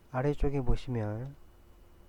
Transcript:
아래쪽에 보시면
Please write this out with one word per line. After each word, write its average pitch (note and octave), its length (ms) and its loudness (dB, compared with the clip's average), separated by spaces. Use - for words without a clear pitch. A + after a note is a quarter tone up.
아래쪽에 C#3+ 520 0
보시면 A#2+ 760 0